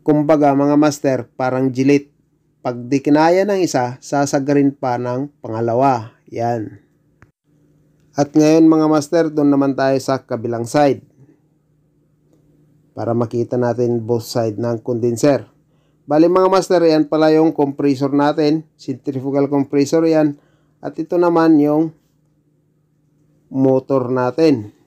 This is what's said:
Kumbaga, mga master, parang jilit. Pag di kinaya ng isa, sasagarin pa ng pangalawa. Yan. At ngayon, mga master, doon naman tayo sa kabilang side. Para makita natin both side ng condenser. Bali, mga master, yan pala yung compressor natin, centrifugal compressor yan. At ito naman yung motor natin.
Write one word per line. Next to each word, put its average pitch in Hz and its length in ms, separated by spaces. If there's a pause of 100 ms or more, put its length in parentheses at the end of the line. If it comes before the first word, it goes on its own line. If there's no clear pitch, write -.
Kumbaga, 147 560
mga 143 240
master, 143 380 (180)
parang 131 320
jilit. 135 400 (560)
Pag 123 240
di 135 160
kinaya 160 400
ng 196 160
isa, 127 400
sasagarin 143 720
pa 127 240
ng 123 320 (160)
pangalawa. 117 720 (160)
Yan. 117 480 (1400)
At 143 160
ngayon, 156 320
mga 160 240
master, 156 400
doon 147 240
naman 139 240
tayo 135 240
sa 135 240
kabilang 117 400
side. 139 400 (1900)
Para 110 160
makita 120 480
natin 120 400
both 113 240
side 113 320
ng 117 240
condenser. 120 640 (640)
Bali, 156 240
mga 185 160
master, 185 320
yan 156 240
pala 156 320
yung 160 160
compressor 139 640
natin, 151 480 (160)
centrifugal 139 720
compressor 143 560
yan. 156 320 (400)
At 147 160
ito 170 240
naman 165 400
yung 151 320 (1600)
motor 131 560
natin. 127 640 (140)